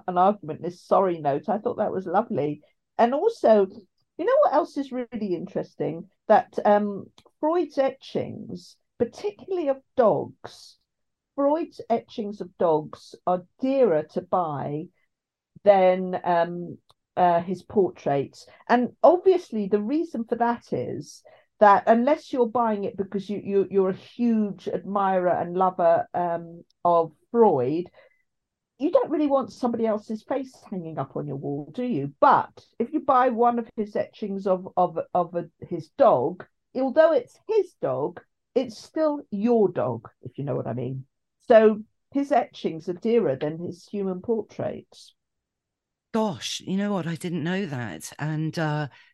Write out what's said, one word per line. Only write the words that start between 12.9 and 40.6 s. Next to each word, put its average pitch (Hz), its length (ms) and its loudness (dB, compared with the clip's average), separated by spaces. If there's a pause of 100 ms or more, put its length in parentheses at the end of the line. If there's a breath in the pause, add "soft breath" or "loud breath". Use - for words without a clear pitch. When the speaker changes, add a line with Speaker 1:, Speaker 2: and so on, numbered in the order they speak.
Speaker 1:
are 180 180 0 (160)
dearer 254 420 2 (120)
to 180 80 -4
buy 151 640 -4 (760)
than, 185 600 4
um, 175 540 -2 (380)
uh, 175 260 4
his 180 200 -6
portraits. 160 840 -2 (220 soft breath)
And 247 200 4 (160)
obviously 359 640 4
the 208 140 0
reason 277 420 -4
for 233 120 -6
that 240 360 -4
is - 500 -8 (400 soft breath)
that 202 240 8
unless 247 460 2
you're 240 160 2
buying 220 340 -2
it 185 140 -6
because 196 340 -6
you, 202 140 -6
you, 196 260 0
you're 190 200 2
a 185 40 -2
huge 220 720 -2
admirer 190 600 -2
and 175 280 -2
lover, 180 560 2
um, 170 520 -6 (200)
of 170 280 4 (180)
Freud, 170 580 4 (920 soft breath)
you 302 100 0
don't 494 200 -8
really 302 180 -2
want 262 240 -4
somebody 233 340 -6
else's 214 380 -8
face 269 280 -10 (160)
hanging 160 300 -12
up 139 160 -10
on 147 140 -10
your 147 80 -10
wall, 143 360 -10
do 247 120 -8
you? 151 360 -6
But 240 440 2 (160)
if 233 120 -6
you 302 60 -2
buy 254 300 2
one 240 320 2
of 226 160 -8
his 208 180 -6
etchings 196 540 -6
of, 185 180 -2 (100)
of, 170 220 0 (160)
of 175 220 -2
a, 175 80 -4 (160)
his 160 360 -10
dog, 165 480 4 (300)
although 285 380 4
it's - 340 -2
his 403 340 0
dog, 143 400 -4 (360)
it's 247 200 -2
still 302 440 -2 (100)
your 214 380 2
dog, 120 400 -4 (140)
if - 160 -16
you 139 40 -6
know 135 140 -4
what 127 100 -6